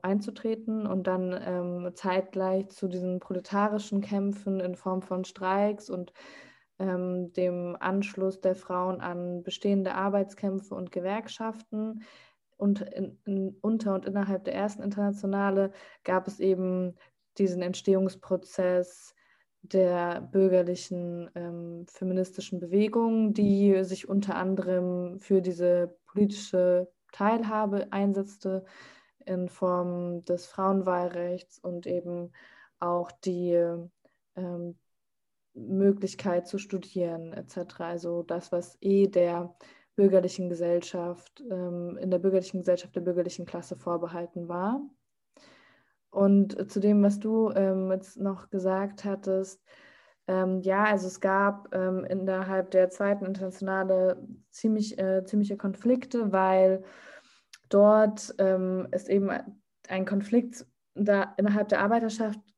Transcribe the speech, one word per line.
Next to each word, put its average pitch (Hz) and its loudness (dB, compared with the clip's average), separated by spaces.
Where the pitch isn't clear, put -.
einzutreten 220 -4
und 185 -4
dann, 185 -2
ähm, 180 -6
zeitgleich 190 -2
zu - -6
diesen 180 -4
proletarischen 202 -2
Kämpfen 202 -2
in 180 -4
Form 185 -4
von 185 -4
Streiks 202 -2
und, 180 -8
ähm, 180 -4
dem 175 -2
Anschluss 190 -2
der 185 2
Frauen 185 -4
an 175 -6
bestehende 196 0
Arbeitskämpfe 196 -2
und 185 -10
Gewerkschaften 220 -6
und 202 2
in, - -8
in, 190 -4
unter 214 0
und 190 -4
innerhalb 196 -2
der 185 -4
ersten 208 -4
Internationale 196 0
gab - 0
es 202 -10
eben 185 0
diesen 180 0
Entstehungsprozess 185 -2
der 175 2
bürgerlichen, 175 0
ähm, 170 -10
feministischen 185 -4
Bewegung, 220 2
die 196 6
sich 190 -6
unter 196 0
anderem 180 -2
für 190 4
diese 175 2
politische 180 2
Teilhabe 214 0
einsetzte 196 -2
in 180 -4
Form 175 -2
des 175 -2
Frauenwahlrechts 180 -2
und 175 -8
eben 175 -6
auch 175 -2
die, 175 0
ähm, 175 -8
Möglichkeit 190 0
zu 196 -6
studieren 175 -6
et - -12
cetera. 175 -10
Also 170 -6
das, 170 -8
was 175 -4
eh 196 6
der 175 2
bürgerlichen 185 4
Gesellschaft, 175 -4
ähm, 175 -6
in 185 -4
der 180 4
bürgerlichen 185 0
Gesellschaft 180 0
der 180 -4
bürgerlichen 175 -2
Klasse 175 -10
vorbehalten 170 -6
war. 202 -2
Und 196 4
zu - -4
dem, 208 4
was 202 4
du, 220 0
ähm, 190 0
jetzt 190 -6
noch 196 -6
gesagt 190 -2
hattest, 196 -4
ähm, 185 0
ja, 190 2
also 196 2
es - -12
gab, 202 0
ähm, 185 -2
innerhalb 190 -2
der 185 6
zweiten 202 -2
Internationale 190 0
ziemlich, 214 -2
äh, 190 0
ziemliche 202 0
Konflikte, 233 0
weil 190 6
dort, 208 6
ähm, 185 2
es - -2
eben 196 2
ein 190 -2
Konflikt 202 0
da 202 2
innerhalb 208 2
der 208 2
Arbeiterschaft 220 0